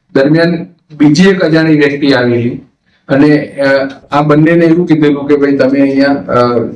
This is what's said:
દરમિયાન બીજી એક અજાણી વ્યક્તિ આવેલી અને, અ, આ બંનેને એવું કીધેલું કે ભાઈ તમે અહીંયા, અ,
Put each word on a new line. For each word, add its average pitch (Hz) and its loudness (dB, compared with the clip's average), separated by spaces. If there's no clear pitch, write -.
દરમિયાન 160 0
બીજી 175 4
એક 185 0
અજાણી 160 0
વ્યક્તિ 143 0
આવેલી 120 -2
અને, 147 2
અ, 139 -2
આ 143 0
બંનેને 160 2
એવું 165 0
કીધેલું 147 0
કે 147 2
ભાઈ 139 0
તમે 135 0
અહીંયા, 139 0
અ, 120 -2